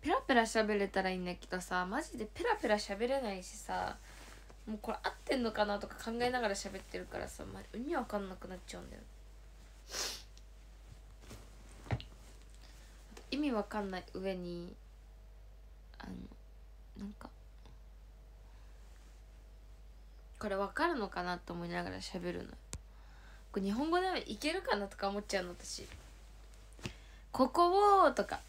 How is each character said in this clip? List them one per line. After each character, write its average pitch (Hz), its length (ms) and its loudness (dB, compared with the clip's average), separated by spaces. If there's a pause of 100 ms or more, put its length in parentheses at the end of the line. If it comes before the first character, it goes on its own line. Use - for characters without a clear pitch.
ペ 277 80 2
ラ 508 120 6
ペ - 120 6
ラ 240 80 10
喋 220 360 6
れ 196 100 4
た 190 140 4
ら 190 80 4
い 185 60 2
い - 20 0
ん 180 80 0
だ 180 100 0
け - 120 -12
ど 180 140 0
さ、 180 240 2
マ 226 160 0
ジ - 160 -6
で 214 160 -2
ペ 339 100 -2
ラ 466 140 6
ペ 311 100 0
ラ 208 100 8
喋 208 300 0
れ 269 140 4
な 208 120 0
い 185 100 -6
し - 140 -10
さ、 - 400 -2 (720)
も 220 80 -4
う 208 60 -4
こ 226 100 -4
れ - 100 -2
合 - 80 2
っ - 40 -8 (120)
て 277 100 4
ん 254 80 4
の 220 80 4
か 214 140 6
な 202 140 2
と 202 80 -6
か - 80 -8
考 226 260 -2
え 247 80 6
な 247 120 4
が 220 80 4
ら 196 60 2
喋 190 240 -4
っ - 40 -10
て - 140 -6
る 180 80 -4
か - 120 -6
ら - 100 -4
さ、 - 180 -8
ま、 190 160 -8 (120)
意 208 60 -2
味 294 160 2
わ 254 100 4
か 208 120 0
ん 196 100 0
な 185 80 -6
く - 120 -10
な 185 80 -6
っ - 20 -6 (100)
ち - 80 -8
ゃ 175 40 -6
う 156 40 -8
ん 135 60 -12
だ - 80 -10
よ。 - 40 -12 (4000)
意 262 60 2
味 294 140 6
わ 208 120 4
か 214 180 0
ん 196 80 0
な 185 100 -2
い 175 40 -8 (100)
上 185 220 0
に、 175 400 -4 (1200)
あ - 100 -10
の、 - 40 -6 (880)
な 202 60 -6
ん 208 80 -6
か、 - 160 -10 (3000)
こ 208 100 -2
れ 196 60 2
わ 196 140 4
か 311 180 4
る 349 80 4
の 208 120 0
か 180 160 -2
な 180 140 2
と - 160 -6
思 170 120 -2
い 170 40 -2
な 175 140 0
が 185 60 -2
ら 185 80 -4
喋 175 360 -2
る - 100 -2
の。 - 60 -10 (1040)
こ 208 80 2
れ 190 40 2
日 196 80 4
本 277 180 4
語 349 100 8
で 370 120 4
も 320 60 2
い - 180 -4
け 302 180 2
る 381 80 2
か 480 140 4
な 202 120 0
と - 100 -10
か 196 120 2
思 202 100 0
っ 208 80 -4
ち 196 100 4
ゃ 185 40 4
う - 40 -2
の、 175 60 -6
私。 - 360 -8 (1400)
「こ 262 180 6
こ 381 540 10
を」 285 100 12
と 202 120 4
か、 - 240 -2